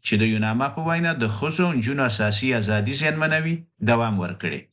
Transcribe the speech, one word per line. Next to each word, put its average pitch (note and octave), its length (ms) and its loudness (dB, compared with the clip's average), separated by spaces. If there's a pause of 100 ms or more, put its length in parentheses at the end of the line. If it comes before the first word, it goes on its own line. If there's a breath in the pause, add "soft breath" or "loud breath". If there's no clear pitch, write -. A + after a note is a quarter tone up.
چې - 140 0
د A2+ 120 4
یوناما A2 420 0
په E3 140 -6
وینا E3 240 0 (100)
د - 20 0 (120)
ښځو D#3 300 -2
او F3 120 0
نجونو C3+ 300 0
اساسي G#2+ 400 0 (100)
ازادي G#2+ 420 0
زیانمنوي، D#3 540 0 (340)
دوام A#2 340 2
ورکړي. F2+ 380 -4 (120)